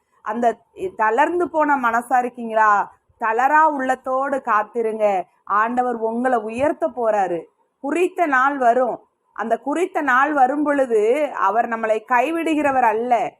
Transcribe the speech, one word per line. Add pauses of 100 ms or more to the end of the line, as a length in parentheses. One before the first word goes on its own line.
(220)
அந்த (360)
தளர்ந்து
போன
மனசா
இருக்கீங்களா, (260)
தளரா
உள்ளத்தோடு
காத்திருங்க. (220)
ஆண்டவர்
உங்களை
உயர்த்த
போறாரு. (420)
குறித்த
நாள்
வரும். (360)
அந்த
குறித்த
நாள்
வரும்
பொழுது
அவர்
நம்மளை (120)
கைவிடுகிறவர்
அல்ல.